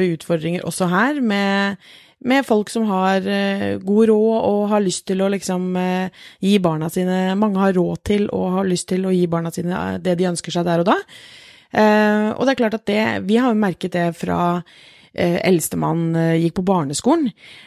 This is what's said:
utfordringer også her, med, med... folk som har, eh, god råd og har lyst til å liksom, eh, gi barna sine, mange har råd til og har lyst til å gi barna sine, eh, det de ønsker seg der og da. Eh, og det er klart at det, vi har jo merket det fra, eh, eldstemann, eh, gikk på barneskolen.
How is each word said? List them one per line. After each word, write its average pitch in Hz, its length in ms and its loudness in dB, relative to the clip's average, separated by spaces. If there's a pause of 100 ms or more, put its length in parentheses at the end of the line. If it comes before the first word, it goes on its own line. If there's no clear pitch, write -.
(140)
utfordringer 165 500 -4
også 175 240 -4
her, 240 320 0
med, 196 560 0 (440)
med... 262 260 2
folk 214 240 0
som 226 160 -2
har, 190 300 2 (100)
eh, 202 520 -2
god 202 300 2
råd 220 380 2
og 208 240 0
har 208 100 2
lyst 185 260 -4
til 190 140 -2
å 196 80 2
liksom, 185 480 -4
eh, 185 320 -2 (320)
gi 196 200 4
barna 160 280 0
sine, 185 480 0
mange 202 220 0
har 196 160 4
råd 175 300 -2
til 208 280 0
og 185 220 -2
har 190 100 0
lyst 180 240 -2
til 185 160 -2
å 185 80 -2
gi 180 140 2
barna 165 240 -2
sine, 175 240 -4
eh, 190 240 -4
det 175 200 -2
de 185 120 0
ønsker 170 220 -6
seg 175 120 -2
der 170 160 0
og 170 60 0
da. 262 100 4 (800)
Eh, 214 600 4
og - 100 -2
det 269 80 4
er 254 80 -2
klart 220 160 0
at - 100 -20
det, 208 120 0 (260)
vi 220 160 4
har 254 100 2
jo 214 80 2
merket 185 360 -2
det 170 200 0
fra, 175 460 -2 (540)
eh, 175 320 0
eldstemann, 165 640 0
eh, 165 280 2
gikk 165 160 -2
på 185 60 -2
barneskolen. 196 680 0 (360)